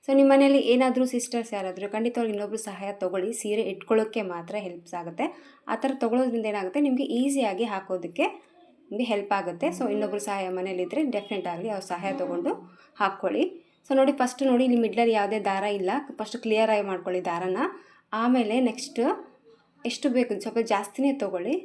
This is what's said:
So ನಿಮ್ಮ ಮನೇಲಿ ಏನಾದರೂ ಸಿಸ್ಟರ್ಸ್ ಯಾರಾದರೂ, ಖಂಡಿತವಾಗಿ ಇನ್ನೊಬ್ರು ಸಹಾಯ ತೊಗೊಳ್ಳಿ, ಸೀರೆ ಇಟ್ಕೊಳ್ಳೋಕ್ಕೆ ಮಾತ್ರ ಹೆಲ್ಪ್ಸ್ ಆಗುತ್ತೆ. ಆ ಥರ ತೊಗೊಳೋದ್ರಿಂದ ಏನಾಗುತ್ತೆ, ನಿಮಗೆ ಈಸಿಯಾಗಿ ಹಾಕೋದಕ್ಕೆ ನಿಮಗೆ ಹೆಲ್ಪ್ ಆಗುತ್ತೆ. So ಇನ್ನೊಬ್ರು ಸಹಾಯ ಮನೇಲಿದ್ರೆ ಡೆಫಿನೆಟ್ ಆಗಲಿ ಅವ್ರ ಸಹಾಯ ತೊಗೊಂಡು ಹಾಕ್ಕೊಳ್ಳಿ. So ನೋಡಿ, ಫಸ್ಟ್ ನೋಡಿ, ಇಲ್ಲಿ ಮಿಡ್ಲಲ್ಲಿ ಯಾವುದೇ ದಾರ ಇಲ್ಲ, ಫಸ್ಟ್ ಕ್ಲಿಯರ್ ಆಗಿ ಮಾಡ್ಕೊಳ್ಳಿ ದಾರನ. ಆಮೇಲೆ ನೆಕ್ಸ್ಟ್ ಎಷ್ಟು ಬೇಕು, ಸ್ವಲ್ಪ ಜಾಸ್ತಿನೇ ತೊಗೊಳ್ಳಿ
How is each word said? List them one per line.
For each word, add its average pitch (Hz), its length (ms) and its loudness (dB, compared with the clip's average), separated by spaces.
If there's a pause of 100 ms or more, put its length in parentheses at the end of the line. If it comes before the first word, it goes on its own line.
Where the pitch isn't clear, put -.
So 269 140 0
ನಿಮ್ಮ 277 140 8
ಮನೇಲಿ 277 260 8 (140)
ಏನಾದರೂ 254 320 4 (120)
ಸಿಸ್ಟರ್ಸ್ 233 400 -4
ಯಾರಾದರೂ, 190 380 -6
ಖಂಡಿತವಾಗಿ 233 400 0
ಇನ್ನೊಬ್ರು 208 240 -4 (100)
ಸಹಾಯ 196 220 -8 (120)
ತೊಗೊಳ್ಳಿ, 185 280 -2 (100)
ಸೀರೆ 214 220 -2 (120)
ಇಟ್ಕೊಳ್ಳೋಕ್ಕೆ 220 480 0 (120)
ಮಾತ್ರ 175 200 -10 (120)
ಹೆಲ್ಪ್ಸ್ 175 340 -12
ಆಗುತ್ತೆ. 170 240 -6 (460)
ಆ 226 120 -2
ಥರ 262 100 0 (100)
ತೊಗೊಳೋದ್ರಿಂದ 233 500 0
ಏನಾಗುತ್ತೆ, 196 360 -2
ನಿಮಗೆ 262 180 0 (140)
ಈಸಿಯಾಗಿ 247 520 0
ಹಾಕೋದಕ್ಕೆ 185 540 -4 (600)
ನಿಮಗೆ 220 240 -2
ಹೆಲ್ಪ್ 202 240 0
ಆಗುತ್ತೆ. 180 400 -2
So 269 80 -4 (100)
ಇನ್ನೊಬ್ರು 202 320 -2
ಸಹಾಯ 196 300 -4
ಮನೇಲಿದ್ರೆ 185 440 -2 (140)
ಡೆಫಿನೆಟ್ 196 380 -4
ಆಗಲಿ 185 240 -6
ಅವ್ರ 190 160 -8
ಸಹಾಯ 190 180 -4 (100)
ತೊಗೊಂಡು 180 300 -2 (500)
ಹಾಕ್ಕೊಳ್ಳಿ. 202 440 0 (420)
So 277 120 -2
ನೋಡಿ, 269 220 6
ಫಸ್ಟ್ 247 300 0
ನೋಡಿ, 247 180 6
ಇಲ್ಲಿ 240 160 4
ಮಿಡ್ಲಲ್ಲಿ 226 320 2
ಯಾವುದೇ 202 220 2 (100)
ದಾರ 196 160 0 (140)
ಇಲ್ಲ, 185 120 0 (280)
ಫಸ್ಟ್ 214 260 -8
ಕ್ಲಿಯರ್ 220 300 4
ಆಗಿ 208 160 2
ಮಾಡ್ಕೊಳ್ಳಿ 180 400 -2
ದಾರನ. 185 280 -2 (600)
ಆಮೇಲೆ 240 340 4 (140)
ನೆಕ್ಸ್ಟ್ - 320 -6 (920)
ಎಷ್ಟು - 160 -4 (100)
ಬೇಕು, 247 280 0
ಸ್ವಲ್ಪ 226 180 -2 (100)
ಜಾಸ್ತಿನೇ 240 380 0 (120)
ತೊಗೊಳ್ಳಿ 185 420 -2